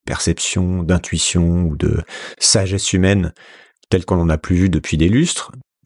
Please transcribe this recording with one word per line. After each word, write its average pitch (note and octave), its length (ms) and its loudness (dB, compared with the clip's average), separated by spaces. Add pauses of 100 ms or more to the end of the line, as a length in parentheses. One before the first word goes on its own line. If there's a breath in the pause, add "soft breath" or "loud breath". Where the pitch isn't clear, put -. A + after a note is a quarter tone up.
perception, F2+ 760 -2
d'intuition, E2+ 800 0
ou D#2 140 -2
de D#2 260 0 (360 loud breath)
sagesse G2 540 0
humaine, F#2 400 2 (560 loud breath)
telle F#2 160 0
qu'on F#2+ 120 0
n'en E2+ 120 2
a D#2 80 2
plus - 180 -2
vue F#2 140 4
depuis D#2+ 300 -2
des D#2+ 100 4
lustres, C#3 440 0 (340)